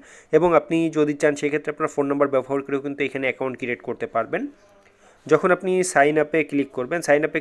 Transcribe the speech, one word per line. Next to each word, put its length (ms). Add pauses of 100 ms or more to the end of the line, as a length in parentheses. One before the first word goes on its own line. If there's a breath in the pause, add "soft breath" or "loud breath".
(360 loud breath)
এবং 120 (120)
আপনি 160 (200)
যদি 160 (100)
চান 180
সেক্ষেত্রে 340
আপনার 200
ফোন 160
নাম্বার 240
ব্যবহার 320
করেও 200
কিন্তু 220
এখানে 200
অ্যাকাউন্ট 320
ক্রিয়েট 280
করতে 280
পারবেন। 280 (840 soft breath)
যখন 300
আপনি 160 (200)
সাইন 320
আপে 160 (100)
ক্লিক 280
করবেন, 280
সাইন 220
আপে 120